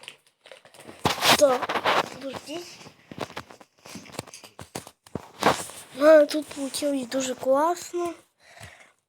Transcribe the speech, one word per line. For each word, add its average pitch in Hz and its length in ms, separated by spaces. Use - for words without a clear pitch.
Так, 269 440
подождіть. 277 640
У - 40
мене 302 240
тут 294 300
вийшло 277 560
дуже 262 220
класно. 330 800